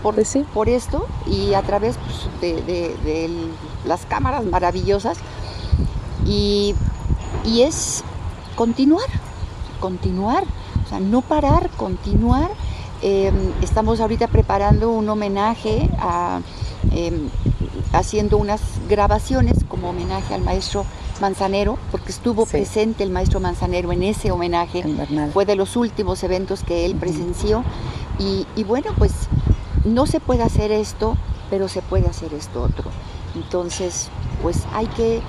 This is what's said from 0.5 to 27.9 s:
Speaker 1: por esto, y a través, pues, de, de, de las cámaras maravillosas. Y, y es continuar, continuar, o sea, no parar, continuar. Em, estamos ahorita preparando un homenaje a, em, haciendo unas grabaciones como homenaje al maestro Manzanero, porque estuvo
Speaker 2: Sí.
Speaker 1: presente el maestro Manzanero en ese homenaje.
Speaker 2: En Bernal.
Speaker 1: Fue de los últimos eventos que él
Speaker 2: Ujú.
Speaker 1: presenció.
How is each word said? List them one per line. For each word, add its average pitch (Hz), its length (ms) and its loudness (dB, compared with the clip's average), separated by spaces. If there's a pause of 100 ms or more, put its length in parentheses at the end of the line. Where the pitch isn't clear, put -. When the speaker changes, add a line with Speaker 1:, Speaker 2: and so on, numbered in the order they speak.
Speaker 1:
por 214 160 2
esto, 262 360 0 (200)
y 196 280 0
a 196 80 4
través, 208 360 0
pues, - 300 -6 (140)
de, 170 200 -2
de, 175 420 -2
de 160 260 -2 (560)
las 165 200 0
cámaras 254 400 0
maravillosas. 185 720 2 (1080)
Y, 202 500 2 (680)
y 226 200 4
es - 400 0 (520)
continuar, 277 500 4 (760)
continuar, 190 640 0 (420)
o - 40 -12
sea, 202 100 -4
no 208 220 4
parar, 302 500 4
continuar. 214 760 2 (520)
Em, 196 320 2 (280)
estamos 220 380 2
ahorita 226 280 2
preparando 208 640 4
un 214 180 0
homenaje 214 800 0 (100)
a, 175 400 0 (520)
em, 170 380 0 (640)
haciendo 208 440 2
unas 208 240 0 (260)
grabaciones 208 720 4 (100)
como 180 220 -4
homenaje 185 460 -4
al 185 60 -2
maestro 185 440 0 (340)
Manzanero, 196 580 2 (140)
porque - 200 -4
estuvo 226 340 0
Speaker 2:
Sí. - 60 -8
Speaker 1:
presente 214 520 0
el 196 80 0
maestro 185 280 2
Manzanero 180 520 0
en 175 120 2
ese 202 280 0
homenaje. 175 480 0
Speaker 2:
En 156 180 -2
Bernal. 147 340 -2
Speaker 1:
Fue 190 140 4
de 202 100 2
los 190 200 0
últimos 196 480 0
eventos 185 400 -2
que 170 220 0
él 190 80 0
Speaker 2:
Ujú. 180 80 -2
Speaker 1:
presenció. 175 640 0 (560)